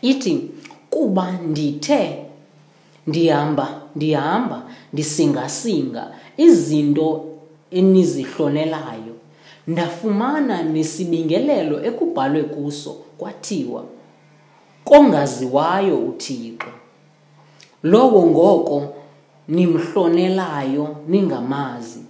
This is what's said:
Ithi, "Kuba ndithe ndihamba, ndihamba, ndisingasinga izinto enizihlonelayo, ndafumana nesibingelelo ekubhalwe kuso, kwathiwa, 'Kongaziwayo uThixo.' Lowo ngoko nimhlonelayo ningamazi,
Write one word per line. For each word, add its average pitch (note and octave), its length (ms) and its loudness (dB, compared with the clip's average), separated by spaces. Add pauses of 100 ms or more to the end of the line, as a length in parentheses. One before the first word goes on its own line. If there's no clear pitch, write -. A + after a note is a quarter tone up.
Ithi, A#3 480 -2 (400)
"Kuba F#3+ 420 0
ndithe D#3 920 -4 (800)
ndihamba, D3+ 760 0 (160)
ndihamba, D#3 680 -2 (300)
ndisingasinga C#3+ 1160 -2 (260)
izinto D#3 880 4 (460)
enizihlonelayo, D3 1400 0 (520)
ndafumana G#3 960 -2
nesibingelelo E3 1200 -2
ekubhalwe D#3 580 -2
kuso, C#3+ 540 -8 (220)
kwathiwa, C#3 680 -8 (1000)
'Kongaziwayo D#3 1120 4
uThixo.' A#2 720 -8 (1120)
Lowo G3+ 440 6
ngoko D#3 680 2 (540)
nimhlonelayo E3 1500 0 (120)
ningamazi, C3 1000 -4